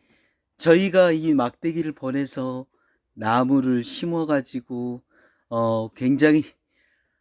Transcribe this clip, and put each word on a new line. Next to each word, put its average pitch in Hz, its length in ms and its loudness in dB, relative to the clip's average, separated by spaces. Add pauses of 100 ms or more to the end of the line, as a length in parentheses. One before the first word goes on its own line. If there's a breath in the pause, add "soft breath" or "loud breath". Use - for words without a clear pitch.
(560)
저희가 180 560 4
이 160 220 0
막대기를 156 580 -2
보내서 131 760 -8 (460)
나무를 123 720 0
심어가지고, 131 1200 -6 (460)
어, 113 400 -2
굉장히 143 540 2 (760)